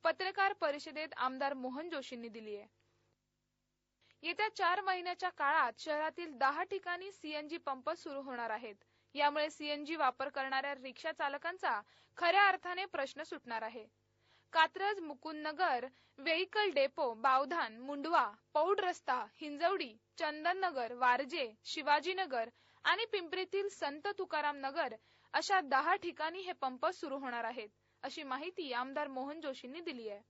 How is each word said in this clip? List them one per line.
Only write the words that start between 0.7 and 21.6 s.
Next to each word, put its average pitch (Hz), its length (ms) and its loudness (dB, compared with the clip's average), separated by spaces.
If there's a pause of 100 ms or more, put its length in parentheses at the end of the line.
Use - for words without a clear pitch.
आमदार 262 360 0
मोहन 262 360 -6
जोशींनी 254 380 -6
दिली 214 280 -10
आहे. 208 120 -14 (1500)
येत्या 349 340 0
चार 370 260 2
महिन्याच्या 359 480 -2
काळात 285 500 2
शहरातील 311 520 -4
दहा 277 320 2
ठिकाणी 370 480 -4
सीएनजी 302 460 -8
पंप 269 320 -6
सुरू 311 320 -6
होणार 240 280 -6
आहेत. 214 260 -6 (380)
यामुळे 294 360 4
सीएनजी 294 460 -4
वापर 269 340 2
करणाऱ्या 269 440 -2
रिक्षा 262 380 -8
चालकांचा 294 680 -2 (360)
खऱ्या 370 300 8
अर्थाने 370 380 0
प्रश्न 285 380 -4
सुटणार 240 380 -6
आहे. 220 240 -8 (680)
कात्रज, 370 460 4
मुकुंदनगर, 302 840 -2 (320)
व्हेइकल 359 520 2
डेपो, 277 440 2
बावधान, 262 640 2
मुंडवा, 277 540 2 (220)
पौड 359 260 4
रस्ता, 285 460 0 (100)
हिंजवडी, 302 640 -2 (200)
चंदननगर, 311 760 0
वारजे, 247 600 2 (100)